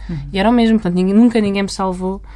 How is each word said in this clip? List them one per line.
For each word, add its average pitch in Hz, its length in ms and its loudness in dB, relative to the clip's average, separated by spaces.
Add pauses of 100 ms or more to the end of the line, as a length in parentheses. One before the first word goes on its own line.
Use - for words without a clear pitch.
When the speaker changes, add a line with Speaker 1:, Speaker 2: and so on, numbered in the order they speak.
Speaker 1:
Uhum. 143 220 -8
Speaker 2:
E 190 80 -4
era 214 100 2
o 240 40 4
mesmo, 226 260 4
portanto, 175 160 -2
ninguém, 185 180 2
nunca 226 280 4
ninguém 202 220 -2
me 196 60 -4
salvou, 185 520 -6 (140)